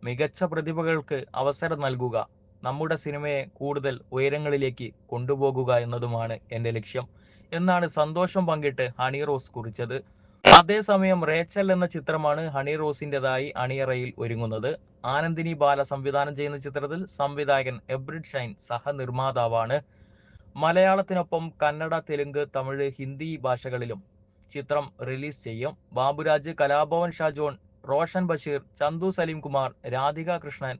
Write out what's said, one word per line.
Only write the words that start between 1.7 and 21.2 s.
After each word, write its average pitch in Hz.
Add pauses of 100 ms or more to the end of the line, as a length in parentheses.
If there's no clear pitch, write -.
നൽകുക, 123 (500)
നമ്മുടെ 156
സിനിമയെ 147 (160)
കൂടുതൽ 139 (220)
ഉയരങ്ങളിലേക്ക് 139 (220)
കൊണ്ടുപോകുക 131 (140)
എന്നതുമാണ് 117 (200)
എൻ്റെ 117
ലക്ഷ്യം 123 (520)
എന്നാണ് 175 (120)
സന്തോഷം 175
പങ്കിട്ട് 143 (140)
ഹണി 131 (100)
റോസ് 131
കുറിച്ചത്. 117 (480)
അതേസമയം 190 (100)
റേച്ചൽ 170
എന്ന 180
ചിത്രമാണ് 156 (120)
ഹണി 139
റോസിൻ്റെതായി 139 (140)
അണിയറയിൽ 127 (120)
ഒരുങ്ങുന്നത്. 113 (440)
ആനന്ദിനി 165
ബാല 143 (100)
സംവിധാനം 143
ചെയ്യുന്ന 143
ചിത്രത്തിൽ 143 (180)
സംവിധായകൻ 139 (200)
എബ്രിഡ് 151
ഷൈൻ 123 (180)
സഹനിർമ്മാതാവാണ്. 123 (840)
മലയാളത്തിനൊപ്പം 180 (180)